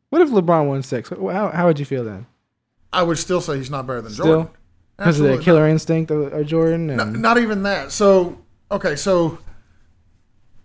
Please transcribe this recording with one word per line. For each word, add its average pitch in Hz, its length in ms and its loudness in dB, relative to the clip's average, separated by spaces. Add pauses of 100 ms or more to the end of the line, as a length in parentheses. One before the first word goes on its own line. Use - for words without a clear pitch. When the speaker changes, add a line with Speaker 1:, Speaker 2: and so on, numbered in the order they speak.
(100)
Speaker 1:
what 330 120 4
if 320 60 4
LeBron 170 400 2
won 135 140 -2
six? 123 260 -6
Wh-, 185 240 -6
how, 196 180 -2
how 180 160 0
would 160 120 4
you 143 60 -6
feel 131 200 -6
then? 107 220 -12 (680)
Speaker 2:
I 185 100 0
would 170 160 0
still 180 220 -2
say 151 160 -6
he's 131 140 -10
not 135 160 -8
better 123 160 -6
than 113 100 -14
Speaker 1:
Still? 117 140 -2
Speaker 2:
Jordan. 160 220 2 (500)
Speaker 1:
'Cause 170 200 2
of 147 60 2
the 139 60 4
Speaker 2:
Absolutely 131 140 0
Speaker 1:
killer 165 220 6
Speaker 2:
not. 156 60 4
Speaker 1:
instinct 160 400 -2
of, 147 200 -2
of 151 140 -4
Jordan? 165 420 0
Speaker 2:
No, 139 140 -2
Speaker 1:
And 220 200 -4
Speaker 2:
not 226 160 4
even 214 260 0
that. 180 260 -4
So, 190 480 2 (320)
okay, 190 240 -2
so 170 440 0 (1300)